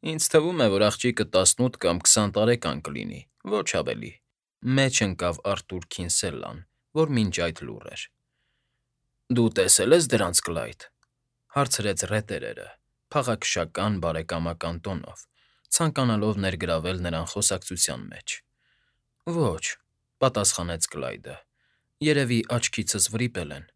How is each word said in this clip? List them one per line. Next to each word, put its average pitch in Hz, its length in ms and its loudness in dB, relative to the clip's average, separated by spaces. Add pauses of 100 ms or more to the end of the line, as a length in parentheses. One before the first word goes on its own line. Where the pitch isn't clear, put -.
"Ինձ 160 240 -2
թվում 165 320 4
է, 120 100 6
որ 98 160 4
աղջիկը 110 440 0
տասնութ 95 500 4
կամ 87 200 2
քսան 101 340 2
տարեկան 104 500 2
կլինի, 64 380 -8 (240)
ոչ 101 240 -2 (100)
ավելի", 57 340 -6 (500)
մեջ 135 360 2
ընկավ 87 480 0
Արթուր 95 400 -6
Քինսելլան, 85 720 -4 (380)
որ 156 200 2
մինչ 104 220 2
այդ 85 260 -2
լուռ 53 240 -12
էր։ - 140 -14 (1300)
"Դու 120 260 4
տեսել 98 400 6
ես 170 140 4
դրանց, 98 340 2
Կլայդ", 76 420 -6 (680)
հարցրեց 104 480 -2 (100)
Ռետերերը, 92 580 -6 (440)
փաղաքշական 104 880 -2
բարեկամական 82 840 -4
տոնով, - 360 -8 (520)
ցանկանալով 110 720 2
ներգրավել 90 600 -2
նրան 82 240 -4
խոսակցության 90 800 -2
մեջ։ - 280 -12 (920)
"Ոչ", 151 380 0 (560)
պատասխանեց 90 680 0
Կլայդը, 64 460 -8 (680)
"երևի 139 380 2 (100)
աչքիցս - 640 0
վրիպել 107 400 -4
են։ 71 220 -14